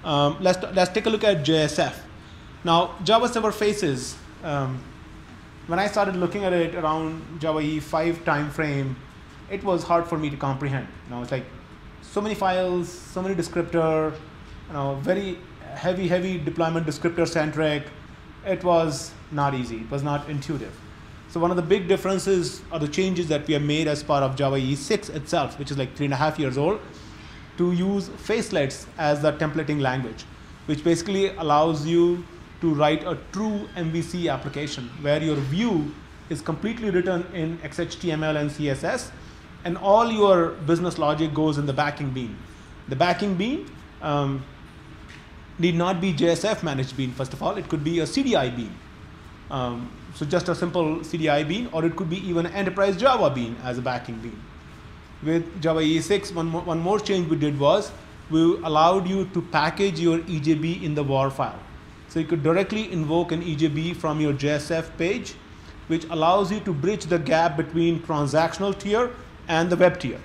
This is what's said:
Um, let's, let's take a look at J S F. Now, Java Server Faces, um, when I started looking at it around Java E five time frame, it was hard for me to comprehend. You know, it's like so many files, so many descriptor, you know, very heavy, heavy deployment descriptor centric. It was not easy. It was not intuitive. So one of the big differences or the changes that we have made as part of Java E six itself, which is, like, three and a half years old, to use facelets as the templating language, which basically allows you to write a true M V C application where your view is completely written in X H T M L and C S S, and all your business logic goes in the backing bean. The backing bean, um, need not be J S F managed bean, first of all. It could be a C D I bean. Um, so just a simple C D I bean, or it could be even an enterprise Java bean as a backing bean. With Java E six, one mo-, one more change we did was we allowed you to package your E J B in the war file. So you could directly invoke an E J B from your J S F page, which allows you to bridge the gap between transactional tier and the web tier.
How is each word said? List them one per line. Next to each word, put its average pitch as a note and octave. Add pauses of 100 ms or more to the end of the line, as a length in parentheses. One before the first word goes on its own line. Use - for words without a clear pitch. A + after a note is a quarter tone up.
Um, D3
let's, F3+ (120)
let's F#3+
take A3
a A#3
look A3
at F#3+
J D#3+
S D3+
F. - (600)
Now, F3 (100)
Java A3+
Server A3
Faces, F#3+ (260)
um, C3+ (840)
when E3+
I G3+
started G3+
looking F3+
at F#3
it E3+
around D#3+
Java D#3
E D3+
five E3
time D3
frame, C#3 (520)
it G3
was F#3
hard E3+
for E3+
me D#3
to C#3+
comprehend. C#3 (200)
You B2
know, A#2+
it's A#2+
like B2+ (560)
so -
many G#3
files, F#3
so -
many F#3+
descriptor, D#3+ (560)
you F3
know, C#3
very F#3 (380)
heavy, F3+
heavy F3+
deployment E3
descriptor E3+
centric. D3+ (640)
It F3+
was E3 (180)
not C#3+
easy. A#2
It A2
was C#3
not C#3+
intuitive. C#3 (540)
So E3+
one F3
of F3+
the F3+
big F3
differences F#3
or E3
the D3
changes F3+
that D3
we D3+
have C#3+
made D3+
as D3
part C#3+
of C3
Java C#3
E C3
six G#3
itself, -
which C#3
is, C#3
like, C3
three C#3+
and C#3
a -
half D3+
years C3
old, E3+ (800)
to F3
use F#3+
facelets F#3 (100)
as D3
the D3+
templating D3+
language, B2+ (400)
which D3+
basically F3
allows D#3
you E3+ (360)
to E3
write D3+
a F3 (160)
true G#3
M E3
V E3
C E3+
application C#3 (120)
where D3
your D#3
view D3+ (380)
is D#3+
completely G#3+
written F3+ (120)
in E3
X D3+
H E3+
T F3
M D#3
L D#3
and D3
C D3
S C3
S, A#3 (540)
and F3
all G#3+
your F#3+ (120)
business E3+
logic D3+
goes D3+
in D3
the C#3
backing C#3+
bean. B2 (520)
The C3+
backing F3+
bean, B3 (320)
um, C#3 (1160)
need E3+
not F3
be G3
J E3
S E3+
F G#3
managed C3+
bean, C3
first C3
of C3+
all. -
It -
could D3+
be E3
a D#3
C C#4
D C4
I C3
bean. A#2 (800)
Um, B2 (220)
so -
just E3
a F3
simple E3
C -
D D#3+
I D3
bean, G3
or D#3+
it E3
could F3+
be E3+ (100)
even E3+
an E3
enterprise G3
Java A3
bean A#2+
as B2
a B2+
backing B2
bean. A2 (840)
With E3
Java D#3+
E D#3
six, G3+
one E3+
mo-, E3
one E3
more F#3
change F#3
we D#3+
did D3
was E3 (380)
we D#3+ (220)
allowed E3
you F#3+
to F3
package E3
your E3
E E3
J D3+
B E3
in D3+
the D3
war C3+
file. B2+ (500)
So E3
you D#3+
could D3
directly F#3+
invoke E3
an D#3+
E E3+
J D#3
B D#3+
from D#3
your D3
J C#3
S D3
F E3
page, F#3+ (540)
which D#3+
allows F3
you G#3+
to G3
bridge E3
the F3
gap D#3+
between E3
transactional D#3+
tier A3+ (360)
and E3+
the F3
web F3+
tier. A#2